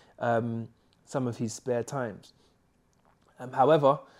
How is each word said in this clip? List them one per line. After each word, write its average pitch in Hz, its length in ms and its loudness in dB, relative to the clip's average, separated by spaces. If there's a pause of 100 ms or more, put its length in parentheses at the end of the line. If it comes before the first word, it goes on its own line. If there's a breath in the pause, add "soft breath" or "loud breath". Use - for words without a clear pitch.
(180 soft breath)
um, 117 500 -2 (380)
some 131 200 -4
of 117 120 -6
his 113 160 -6
spare 120 300 -4
times. 120 500 -10 (1040 soft breath)
Um, 123 140 -14
however, 139 480 4 (200 loud breath)